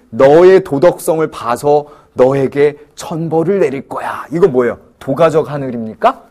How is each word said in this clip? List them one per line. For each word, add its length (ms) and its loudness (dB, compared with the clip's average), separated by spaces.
너의 520 6
도덕성을 680 0
봐서 540 -2
너에게 640 0
천벌을 640 -4
내릴 300 -2
거야." 420 -10
이거 160 2
뭐예요? 300 0
도가적 520 -2
하늘입니까? 800 -6